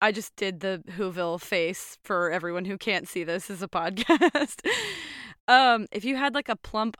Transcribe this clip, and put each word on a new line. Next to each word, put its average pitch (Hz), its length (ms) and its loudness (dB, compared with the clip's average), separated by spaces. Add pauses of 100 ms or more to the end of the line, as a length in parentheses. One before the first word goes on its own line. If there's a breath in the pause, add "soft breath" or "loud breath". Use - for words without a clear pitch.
I 214 100 6
just 214 260 -8
did 185 240 -2
the 190 200 -2 (160)
Whoville 175 420 -2
face 180 640 -2
for 175 280 0
everyone 175 340 -2
who 196 140 -4
can't 185 280 -2
see 175 160 -6
this 170 280 -4
as 180 100 -8
a 196 60 -4
<laughs> 175 120 -4
podcast. 269 800 2 (880 loud breath)
Um, 247 440 6
if 208 120 -6
you 262 120 0
had, 269 180 0
like, 285 160 -2
a 220 60 0
plump 220 440 -4